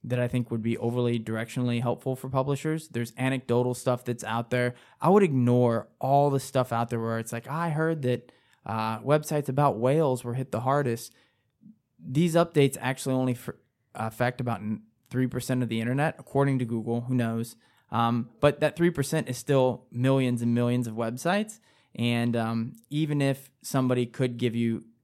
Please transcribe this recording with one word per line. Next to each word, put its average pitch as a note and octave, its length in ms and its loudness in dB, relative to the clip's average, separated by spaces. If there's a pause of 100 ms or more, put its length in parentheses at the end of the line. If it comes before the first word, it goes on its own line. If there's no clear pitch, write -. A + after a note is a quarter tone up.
that B2 140 -2
I B2 80 0
think B2 240 -2
would A#2 100 -2
be A2+ 160 0
overly A#2+ 420 0
directionally A#2 640 -2
helpful B2+ 340 -2
for C3 140 -12
publishers. C#3 600 -2
There's A#2 280 -6
anecdotal B2 560 0
stuff A#2+ 300 -2
that's A#2+ 200 -6
out A#2 260 -4
there. B2 260 0 (240)
I D#3+ 100 2
would G3+ 140 6
ignore B2 640 2 (120)
all C#3+ 300 4
the C#3 120 0
stuff B2+ 320 -2
out A#2 160 -2
there A#2 100 -2
where A2+ 200 -4
it's A2+ 120 -8
like, A#2 160 -8
"I E3 220 -4
heard D#3+ 320 -2
that, B2 300 -2 (340)
uh, A2 340 -4
websites D3+ 500 0
about C3+ 280 2
whales C3 460 2
were A#2+ 100 -6
hit C3 180 -6
the A#2 100 -2
hardest." C3 520 -2 (920)
These D#3 300 2
updates D#3+ 460 4
actually C3 340 -2
only B2+ 180 0
f-, - 160 -8 (460)
affect A#2+ 460 -2
about A#2 180 -2
n-, G#2 220 -4 (280)
three B2+ 180 0
percent B2+ 360 -2
of A2+ 60 -2
the A2+ 100 0
internet, C3+ 400 0
according C#3 400 0
to B2+ 60 -2
Google. A#2 360 -2
Who B2 140 -4
knows? A#2 400 -2 (360)
Um, A#2 380 0 (120)
but D3 180 4
that D3+ 160 0
three E3+ 140 4
percent D3 400 -2
is A#2+ 80 -6
still C3 540 2
millions B2+ 500 2
and A#2+ 120 0
millions A#2+ 340 2
of A2 80 -10
websites. C#3+ 640 -2 (360)
And, A#2+ 400 0
um, A2+ 380 -2 (160)
even D3 320 0
if C#3 280 0 (120)
somebody B2+ 460 0
could A#2+ 300 -2
give A#2 180 0
you A#2 280 0 (200)